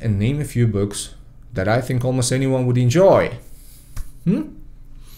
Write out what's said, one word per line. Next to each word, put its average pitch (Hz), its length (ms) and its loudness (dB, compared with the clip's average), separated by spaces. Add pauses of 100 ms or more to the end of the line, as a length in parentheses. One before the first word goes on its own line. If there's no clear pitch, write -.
and 104 140 0
name 131 200 0
a 143 80 -4
few 120 200 2
books 101 420 -2 (440)
that 95 140 -2
I 117 140 2
think 127 240 -2
almost 127 260 0
anyone 131 340 0
would 123 120 2
enjoy. 127 560 4 (920)
Hmm? 285 320 -2 (640)